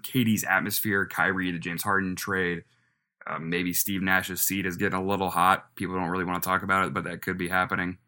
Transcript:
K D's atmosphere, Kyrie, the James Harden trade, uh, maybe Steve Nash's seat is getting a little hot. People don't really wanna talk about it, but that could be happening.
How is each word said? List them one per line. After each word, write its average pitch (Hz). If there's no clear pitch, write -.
K 123
D's 107
atmosphere, 98
Kyrie, 92
the 85
James 82
Harden 98
trade, 90
uh, 80
maybe 87
Steve 95
Nash's 92
seat 95
is 90
getting 95
a 95
little 95
hot. 90
People 92
don't 90
really 90
wanna 90
talk 92
about 95
it, 71
but 87
that 87
could 92
be 90
happening. 92